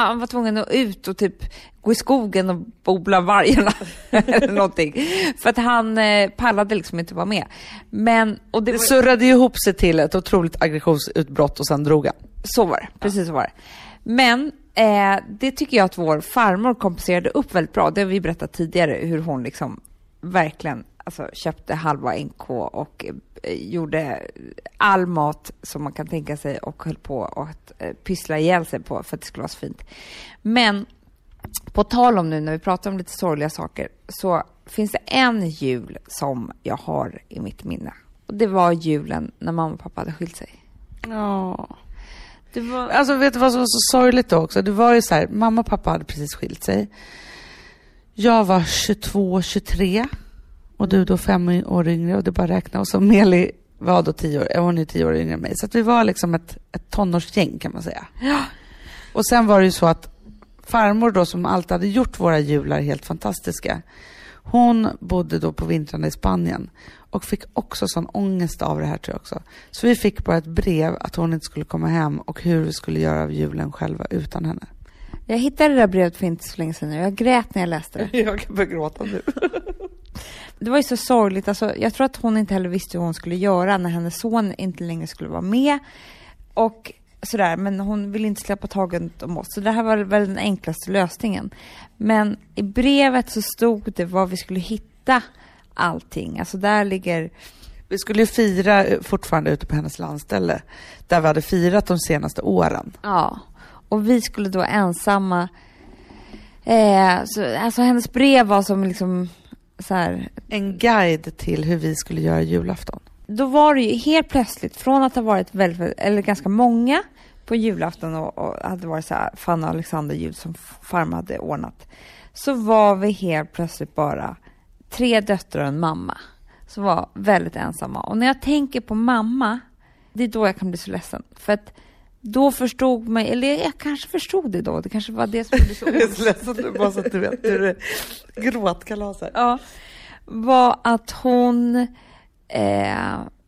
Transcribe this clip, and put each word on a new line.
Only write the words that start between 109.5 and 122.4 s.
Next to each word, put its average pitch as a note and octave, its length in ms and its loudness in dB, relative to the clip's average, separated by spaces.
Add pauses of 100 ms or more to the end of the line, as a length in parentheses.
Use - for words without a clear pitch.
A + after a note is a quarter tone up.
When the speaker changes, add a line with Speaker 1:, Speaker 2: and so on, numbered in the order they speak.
Speaker 1:
Så G3 140 -6
här E3+ 360 -2 (180)
Speaker 2:
En G3 300 -6
guide F3 600 2
till D#3+ 260 -4
hur E3+ 140 0
vi D#3 180 -2
skulle D#3+ 260 -6
göra D#3+ 200 2
julafton. E3+ 580 -4 (280)
Speaker 1:
Då A3 180 -2
var D4 300 6
det C4 60 4
ju A3+ 160 2
helt D4+ 320 2
plötsligt, - 460 -2
från C4+ 280 2
att B3+ 120 0
ha B3 60 0
varit G3 340 0
väldigt, F3+ 240 0
väldigt, - 200 -4
eller G3+ 220 2
ganska G3 280 -2
många A#3+ 540 4 (420)
på A3+ 100 -2
julafton E3+ 600 -2
och, D#3 220 -8
och - 320 -6
hade F3+ 180 -8
varit D#3+ 180 -6
så - 80 -8
här - 220 -2
Fanny E3 280 -2
och D#3+ 60 -2
Alexander D#3 460 -6
jul D#3+ 180 -8
som - 180 -14
f-, - 300 -18
farmor E3+ 340 -2
hade - 240 -8
ordnat, - 480 -10 (460)
så - 200 -4